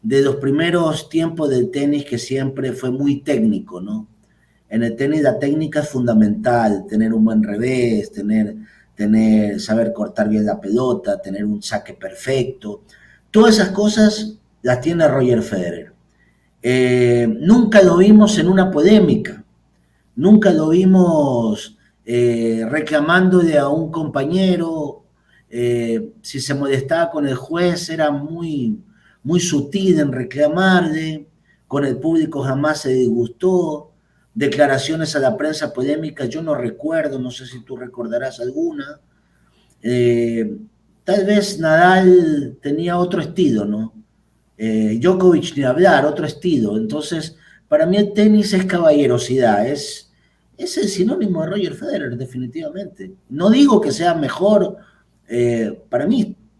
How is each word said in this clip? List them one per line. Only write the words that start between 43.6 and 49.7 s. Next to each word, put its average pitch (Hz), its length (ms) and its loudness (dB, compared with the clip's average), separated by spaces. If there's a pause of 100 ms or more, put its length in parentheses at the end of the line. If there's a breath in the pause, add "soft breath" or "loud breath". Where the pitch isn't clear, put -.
¿no? 107 300 -6 (680)
Eh, 110 380 0
Djokovic 180 560 2
ni 139 80 -2
hablar, 147 400 4
otro 147 220 -2
estilo. 117 500 -2
Entonces, 151 640 -6 (280 soft breath)
para 156 200 2
mí 185 100 0
el 202 160 0
tenis 208 400 4
es 185 140 0
caballerosidad, 147 1000 2
es, - 460 -8 (460)